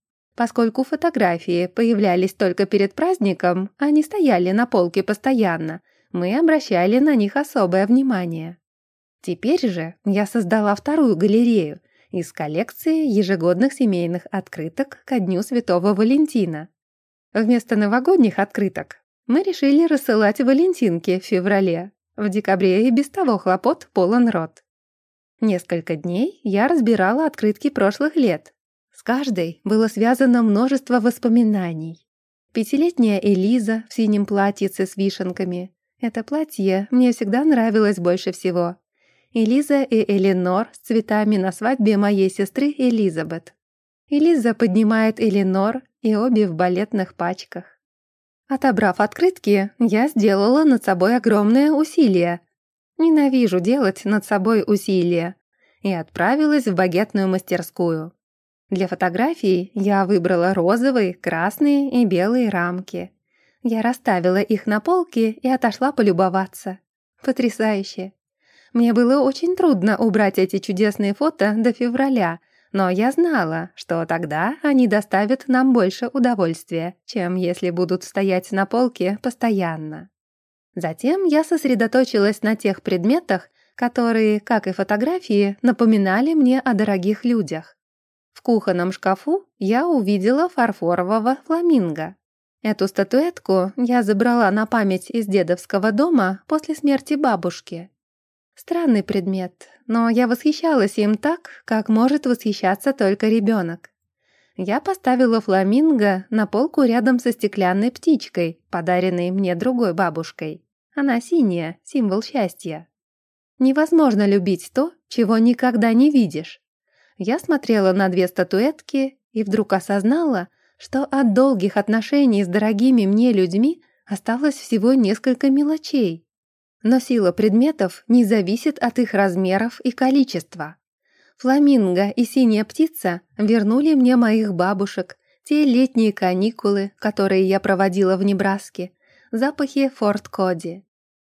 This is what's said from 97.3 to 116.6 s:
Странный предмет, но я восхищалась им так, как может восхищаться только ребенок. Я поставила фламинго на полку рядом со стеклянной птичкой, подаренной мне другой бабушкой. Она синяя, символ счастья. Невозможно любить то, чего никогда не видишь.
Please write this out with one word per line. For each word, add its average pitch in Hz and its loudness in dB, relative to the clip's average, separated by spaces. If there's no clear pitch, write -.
Странный 302 0
предмет, 190 -6
но 233 0
я 240 2
восхищалась 254 0
им 208 0
так, - -6
как 220 -4
может 262 2
восхищаться 226 -2
только 208 0
ребенок. 202 -2
Я 196 -4
поставила 254 0
фламинго 202 2
на 214 0
полку 277 0
рядом 240 2
со 240 -2
стеклянной 202 -2
птичкой, 180 -2
подаренной 180 -2
мне 185 -2
другой 226 -2
бабушкой. 160 -6
Она 277 -2
синяя, 185 -2
символ 214 -2
счастья. 170 -8
Невозможно 269 2
любить 196 0
то, 302 -2
чего 226 0
никогда 233 2
не 262 4
видишь. 185 -2